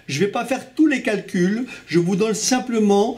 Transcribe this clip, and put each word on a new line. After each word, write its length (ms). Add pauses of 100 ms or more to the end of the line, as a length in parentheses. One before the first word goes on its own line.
je 140
vais 80
pas 160
faire 300
tous 120
les 160
calculs, 640 (200)
je 120
vous 160
donne 200
simplement 840